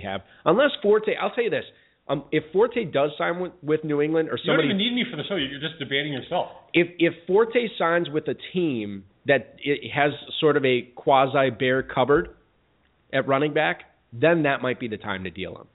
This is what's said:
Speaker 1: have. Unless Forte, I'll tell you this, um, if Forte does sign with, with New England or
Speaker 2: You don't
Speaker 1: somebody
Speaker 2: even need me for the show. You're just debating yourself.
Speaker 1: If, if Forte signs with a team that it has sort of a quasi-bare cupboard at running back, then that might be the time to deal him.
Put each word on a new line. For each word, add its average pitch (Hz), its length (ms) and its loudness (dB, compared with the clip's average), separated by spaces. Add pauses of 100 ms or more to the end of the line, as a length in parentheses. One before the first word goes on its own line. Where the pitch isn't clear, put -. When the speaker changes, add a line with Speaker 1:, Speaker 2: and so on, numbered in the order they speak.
Speaker 1:
have. 98 160 -6 (260)
Unless 240 240 4 (100)
Forte, 208 400 2
I'll 196 120 -2
tell 247 120 -2
you 208 60 0
this, 131 140 -2 (440)
um, 139 240 -4
if 156 100 0 (100)
Forte 233 340 0
does 143 320 0
sign 170 200 -2
with, 180 140 -6 (100)
with 151 220 0
New 147 160 0
England 156 300 2
or - 20 -2
Speaker 2:
You 120 140 -6
don't 156 100 4
Speaker 1:
somebody 156 120 2
Speaker 2:
even 196 100 0
need 240 160 -2
me 240 140 -2
for - 80 -10
the 147 120 -8
show. 202 80 -4
You're 139 240 -6
just 156 180 -8
debating 143 340 -4
yourself. - 360 -4 (240)
Speaker 1:
If, 170 160 4 (100)
if 165 140 2 (140)
Forte 226 420 2 (100)
signs 170 320 2
with 151 160 -4
a 131 80 -4 (180)
team 110 520 -4 (220)
that 139 360 2
it 135 300 -2
has 143 180 2 (300)
sort 147 160 4
of 135 80 2
a 123 180 4 (140)
quasi-bare 131 880 2
cupboard 139 460 2 (800)
at 135 160 -2
running 143 240 2
back, 156 300 -2 (300)
then 156 320 4
that 139 160 0
might 127 200 -4
be 123 80 -6
the 107 80 -6
time 95 280 -8
to 92 60 -6
deal 90 240 -10
him. - 200 -18